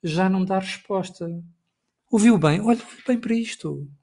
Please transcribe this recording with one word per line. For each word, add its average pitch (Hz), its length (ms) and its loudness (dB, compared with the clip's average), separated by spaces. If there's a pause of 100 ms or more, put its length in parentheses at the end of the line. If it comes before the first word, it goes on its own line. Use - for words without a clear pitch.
já 180 260 0
não 185 160 0
dá 190 140 0
resposta." 185 680 -8 (840)
Ouviu 226 280 6
bem? 156 240 2
Olha, 226 180 2
olhe - 280 -20
bem 247 120 0
para 226 160 -2
isto. 147 540 -8 (140)